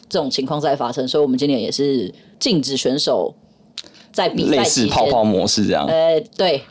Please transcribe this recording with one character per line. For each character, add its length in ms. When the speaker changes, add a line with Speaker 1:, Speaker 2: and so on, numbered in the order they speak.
Speaker 1:
这 100
种 120
情 160
况 120
再 160
发 160
生， 160
所 140
以 20
我 60
们 100
今 80
年 140
也 100
是 400
禁 220
止 120
选 240
手 360
在 160
比 220
赛 0
期 40
间 100
Speaker 2:
类 20
似 220
泡 180
泡 180
模 240
式 200
这 80
样。 100
Speaker 1:
呃， 340
对， 320